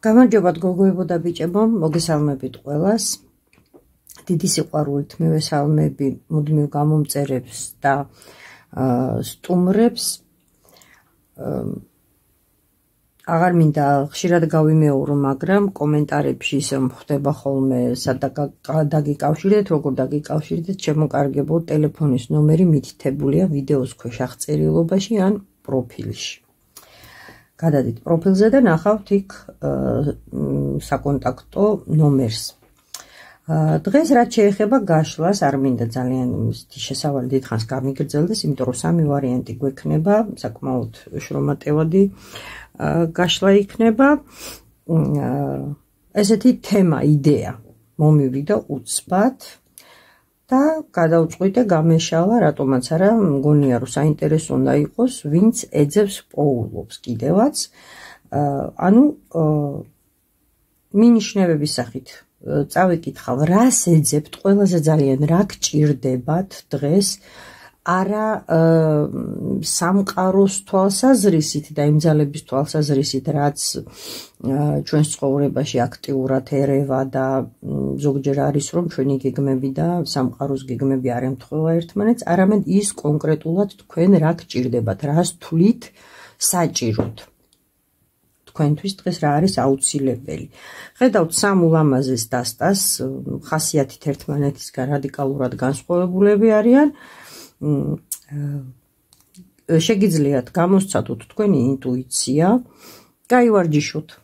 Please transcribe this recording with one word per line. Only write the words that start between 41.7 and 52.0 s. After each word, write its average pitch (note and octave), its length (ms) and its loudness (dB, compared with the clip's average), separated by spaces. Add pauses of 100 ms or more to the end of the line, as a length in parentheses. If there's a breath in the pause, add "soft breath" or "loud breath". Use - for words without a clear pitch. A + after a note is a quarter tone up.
აა, - 1040 -6
გაშლა F3+ 460 0
იქნება. A3+ 560 4 (720 loud breath)
მ, D#3+ 180 0 (140)
აა, C#3 460 -2 (540)
ესეთი G#3+ 420 2
თემა, F#3 460 2
იდეა D3 500 2 (400)
მომივიდა D3 720 2
უცბად F#3 760 -2 (1120 soft breath)
და B3+ 100 2 (280)
გადავწყვიტე, E3+ 760 0
გამეშალა, E3 760 2